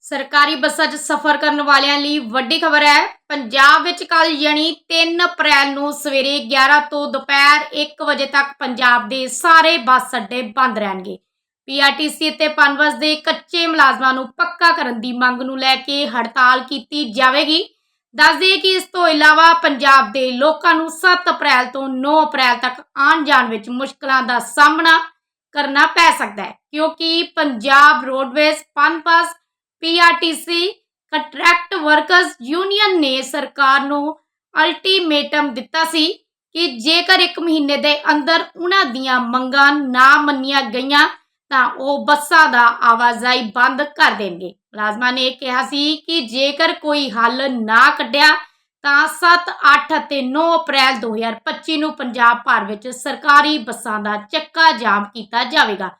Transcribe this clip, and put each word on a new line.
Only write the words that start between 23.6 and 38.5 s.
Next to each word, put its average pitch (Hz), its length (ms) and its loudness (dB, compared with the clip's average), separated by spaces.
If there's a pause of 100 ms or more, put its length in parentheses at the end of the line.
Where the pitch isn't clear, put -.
ਮੁਸ਼ਕਲਾਂ 262 520 -4
ਦਾ 247 160 -2 (100)
ਸਾਹਮਣਾ 320 480 4 (580)
ਕਰਨਾ 285 320 0
ਪੈ 330 240 4
ਸਕਦਾ 208 320 -6
ਹੈ, - 140 -14 (140)
ਕਿਉਂਕਿ 320 520 -2 (120)
ਪੰਜਾਬ 277 680 2
ਰੋਡਵੇਜ਼, 269 580 -2 (120)
ਪਨਬਸ, 330 580 0 (500)
ਪੀ 330 160 0
ਆਰ 339 140 6
ਟੀ 339 200 -2
ਸੀ 339 340 -4 (460)
ਕੰਟਰੈਕਟ 339 640 -2
ਵਰਕਰਸ 311 680 0
ਯੂਨੀਅਨ 381 580 -2
ਨੇ 269 220 -2
ਸਰਕਾਰ 269 580 -2
ਨੂੰ 285 380 -4 (360)
ਅਲਟੀਮੇਟਮ 311 1000 0
ਦਿੱਤਾ 254 320 -6
ਸੀ 320 220 -2 (480)
ਕਿ 339 120 -2 (100)
ਜੇਕਰ 339 420 0
ਇੱਕ 349 200 -2
ਮਹੀਨੇ 302 380 -2
ਦੇ 294 180 0 (160)
ਅੰਦਰ 330 340 0 (100)